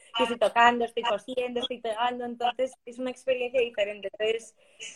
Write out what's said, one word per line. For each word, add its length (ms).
que 60
estoy 160
tocando, 460
estoy 180
cosiendo, 560
estoy 200
pegando, 460
entonces 480
es 120
una 140
experiencia 500
diferente. 500
Entonces, 440